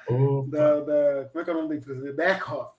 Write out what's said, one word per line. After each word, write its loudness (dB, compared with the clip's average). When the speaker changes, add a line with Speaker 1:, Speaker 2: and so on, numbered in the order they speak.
Speaker 1:
opa. 2
Speaker 2:
da, 4
da, 2
como -8
é -2
que -6
é 2
o -2
nome -4
da -4
empresa? -8
Beckhoff. -2